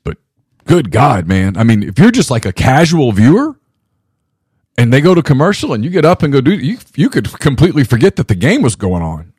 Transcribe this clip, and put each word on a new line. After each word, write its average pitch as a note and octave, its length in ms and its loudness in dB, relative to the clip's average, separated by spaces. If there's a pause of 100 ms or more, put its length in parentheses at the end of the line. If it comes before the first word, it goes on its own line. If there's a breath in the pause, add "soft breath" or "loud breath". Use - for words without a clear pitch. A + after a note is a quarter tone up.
But E2 120 -10 (480)
good D#3 260 0
God, A2 360 0
man! F#2+ 300 -2
I A2+ 80 0
mean, A2+ 180 2
if F#2 160 -6
you're G#3 120 6
just, A#3 200 -2
like, A#2 160 -2
a F#2+ 60 -6
casual D3 600 0
viewer F3 460 2 (1200)
and A#2+ 140 2
they C3+ 100 4
go F#3 120 4
to E3+ 80 2
commercial E3 520 -2
and G#2+ 100 -4
you - 60 -6
get F3 160 0
up F3+ 160 2
and D3 100 -2
go C3+ 80 2
do, C3 120 0
you, D3+ 260 -6 (160)
you G3+ 160 0
could G#2+ 200 -4 (100)
completely C#3+ 440 0
forget C3 320 0
that - 120 -4
the G#2+ 60 0
game D#3 280 0
was B2+ 120 0
going F2+ 280 -4
on. D#2+ 360 -10